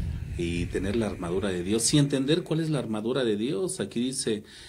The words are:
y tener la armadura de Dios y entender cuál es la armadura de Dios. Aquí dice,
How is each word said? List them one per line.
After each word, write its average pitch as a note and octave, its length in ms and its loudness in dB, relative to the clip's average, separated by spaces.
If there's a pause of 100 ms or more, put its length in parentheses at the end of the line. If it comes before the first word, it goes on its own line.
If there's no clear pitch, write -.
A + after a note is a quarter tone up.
(380)
y E2+ 300 0
tener G2 280 -2
la A2 120 2
armadura F#2 420 -2
de F2+ 140 -2
Dios G#2+ 320 2
y - 20 8
entender C#3+ 460 4
cuál D#3+ 160 -2
es D#3+ 100 -2
la D3+ 80 2
armadura A2 460 0
de G#2+ 140 2
Dios. E3+ 420 -2
Aquí G2+ 200 -2
dice, A#2+ 440 -2 (260)